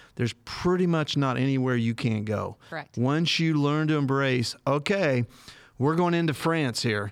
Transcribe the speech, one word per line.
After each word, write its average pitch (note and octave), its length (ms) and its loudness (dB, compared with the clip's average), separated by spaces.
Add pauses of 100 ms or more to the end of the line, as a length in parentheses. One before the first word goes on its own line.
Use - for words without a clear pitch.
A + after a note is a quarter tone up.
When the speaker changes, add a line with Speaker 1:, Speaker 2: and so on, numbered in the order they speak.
(160)
Speaker 1:
there's A#2+ 160 -2 (140)
pretty F3+ 420 0
much D#3 300 0
not C3+ 200 0
anywhere C3 380 0
you A#2 180 0
can't A2 300 -2
go. G2+ 320 -4 (140)
Speaker 2:
Correct. D3+ 280 -12
Speaker 1:
Once D3 420 0
you D#3+ 160 2
learn D3 340 2
to D#3 80 2
embrace, C3+ 580 0 (100)
"Okay, C#3+ 600 0 (520)
we're D3 180 2
going F3 180 2
into E3+ 200 2
France D#3 500 0
here. G#2 280 -2